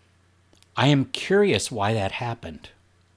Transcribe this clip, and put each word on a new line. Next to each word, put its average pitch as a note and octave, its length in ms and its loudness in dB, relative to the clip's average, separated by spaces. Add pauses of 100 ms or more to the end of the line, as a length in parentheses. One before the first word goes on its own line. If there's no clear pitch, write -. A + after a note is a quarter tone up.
(760)
"I A#2+ 120 2
am C#3+ 180 4
curious F#3+ 680 0
why G#2+ 220 -2
that G2 200 -2
happened." A2+ 560 -10 (480)